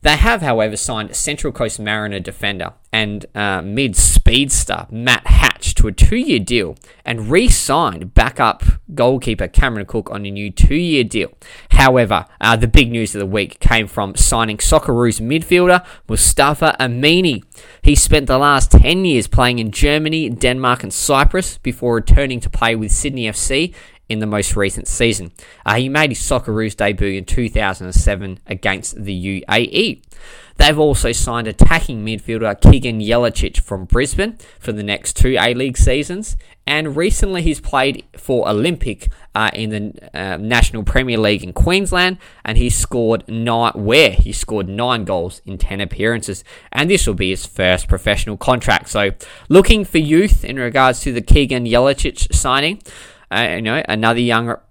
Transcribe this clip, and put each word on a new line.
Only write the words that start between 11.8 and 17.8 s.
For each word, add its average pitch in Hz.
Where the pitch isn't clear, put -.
uh, 113
the 117
big 117
news 113
of 104
the 98
week 98
came 113
from 98
signing 110
Socceroos 120
midfielder 175
Mustafa 143
Amini. 135